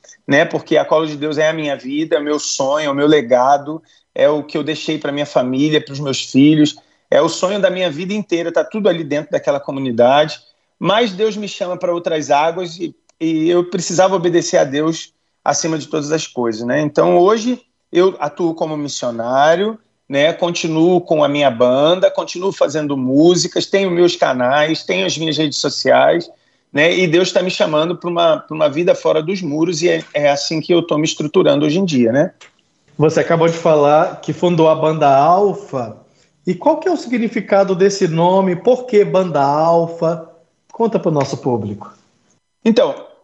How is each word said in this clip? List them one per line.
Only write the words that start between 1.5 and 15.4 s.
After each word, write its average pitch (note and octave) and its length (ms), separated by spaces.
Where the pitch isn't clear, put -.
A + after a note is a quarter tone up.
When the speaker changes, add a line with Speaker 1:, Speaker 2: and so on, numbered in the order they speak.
Speaker 1:
minha D3+ 220
vida, D3 400
é D#3 40
o D3 40
meu D3 140
sonho, D3 480
é C#3+ 60
o C#3 40
meu C#3+ 120
legado, C#3 760
é C#3 160
o D3+ 140
que - 120
eu D3+ 80
deixei D3+ 360
pra D3 120
minha C#3+ 140
família, C#3+ 580
pros C#3 160
meus C#3 220
filhos, D3 540
é C3+ 100
o D#3+ 80
sonho F#3 320
da F#3 120
minha F3+ 180
vida F3+ 240
inteira, E3+ 380
tá E3 120
tudo G#3+ 240
ali E3+ 160
dentro D3 280
daquela C#3+ 280
comunidade. C3+ 800
Mas G#3 340
Deus G#3 240
me G#3 120
chama F3+ 300
pra F3 160
outras E3 360
águas E3 480
e, E3 180
e D#3+ 300
eu F3 220
precisava F#3 440
obedecer E3+ 420
a D#3+ 60
Deus D3+ 500